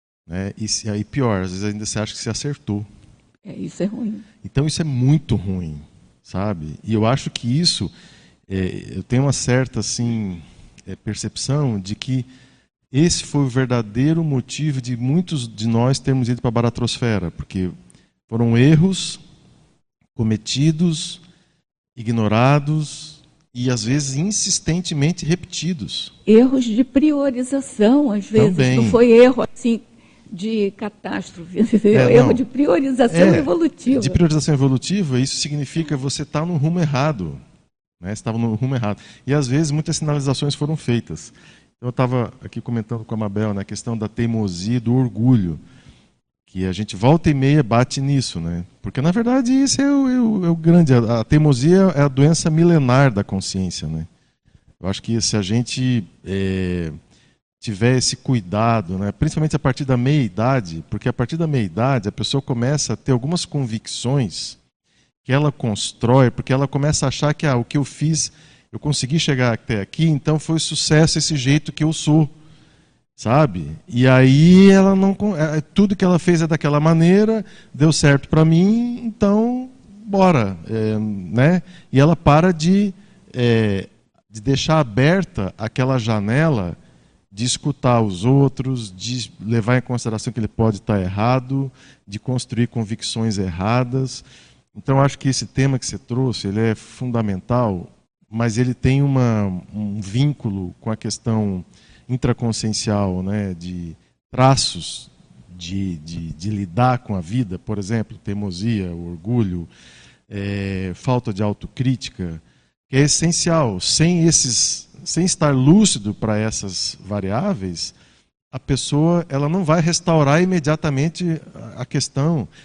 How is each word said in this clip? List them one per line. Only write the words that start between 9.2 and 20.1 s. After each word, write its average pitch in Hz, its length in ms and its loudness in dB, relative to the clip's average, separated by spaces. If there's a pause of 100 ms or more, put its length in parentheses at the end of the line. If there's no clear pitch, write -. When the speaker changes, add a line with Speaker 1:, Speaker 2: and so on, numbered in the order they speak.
Speaker 1:
uma 139 100 2
certa, 127 460 -2
assim, 107 600 -4 (460)
é, 95 100 -14
percepção 120 840 -4
de 98 160 -8
que 127 280 -4 (680)
esse 160 320 0
foi 143 200 -2
o 131 60 0
verdadeiro 127 760 0
motivo 139 580 -4
de 123 140 -6
muitos 135 520 -2
de 110 200 -6
nós 120 320 2
termos 131 300 -2
ido 120 120 -2
pra 123 100 -2
baratrosfera, 117 800 -2
porque 92 400 -6 (560)
foram 117 300 0
erros 156 640 4 (920)